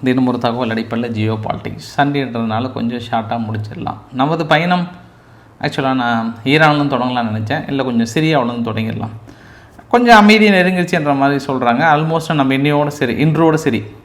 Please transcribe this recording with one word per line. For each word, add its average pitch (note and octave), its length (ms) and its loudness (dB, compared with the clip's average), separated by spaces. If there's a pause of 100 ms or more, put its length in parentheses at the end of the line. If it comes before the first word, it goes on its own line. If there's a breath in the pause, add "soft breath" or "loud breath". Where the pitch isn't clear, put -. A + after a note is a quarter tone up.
தினம் B2+ 240 2
ஒரு B2 100 -2
தகவல் A#2+ 320 -2
அடிப்படையில் A2+ 420 -4
ஜியோ G#2+ 220 -2
பாலிடிக்ஸ் - 640 -8
சண்டேன்றதுனால B2 720 -2
கொஞ்சம் A#2 260 -6 (120)
ஷார்ட்டாக A#2 280 -4
முடிச்சிடலாம். G#2+ 580 -8 (140)
நமது D3+ 340 -2
பயணம் F3 420 0 (760 soft breath)
actually-ஆ C3+ 320 -2
நான் A#2 500 -2
ஈரான்லேருந்து D3 500 2
தொடங்கலாம்னு A#2+ 420 -2
நினைச்சேன், A2+ 320 -4
இல்லை C3+ 180 -2
கொஞ்சம் A#2 380 0
சிரியாவிலேருந்து A#2+ 400 0
தொடங்கிடலாம். A2 720 -6 (520 loud breath)
கொஞ்சம் A#3+ 300 6
அமைதியை G#3+ 360 6
நெருங்கிடுச்சுன்ற F3 640 2
மாதிரி C#3 280 0
சொல்றாங்க. B2+ 380 0 (100)
Almost D#3+ 400 0
நம்ம C3+ 200 2
இன்னையோட D3 340 2
சரி, C3+ 360 -2
இன்றோட D#3 300 4
சரி B2 300 0 (220)